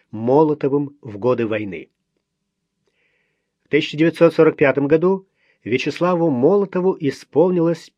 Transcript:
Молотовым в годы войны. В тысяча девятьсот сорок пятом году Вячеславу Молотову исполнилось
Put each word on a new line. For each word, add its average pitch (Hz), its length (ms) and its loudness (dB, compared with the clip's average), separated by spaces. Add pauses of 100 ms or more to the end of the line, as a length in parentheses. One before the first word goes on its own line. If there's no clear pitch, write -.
(120)
Молотовым 143 880 0
в 104 160 -16
годы 117 280 -2
войны. 104 440 -8 (1800)
В - 20 -20
тысяча 147 300 -2
девятьсот 160 360 2
сорок 156 220 4
пятом 139 320 0
году 180 400 0 (360)
Вячеславу 165 680 -2
Молотову 185 680 0
исполнилось 165 1000 -2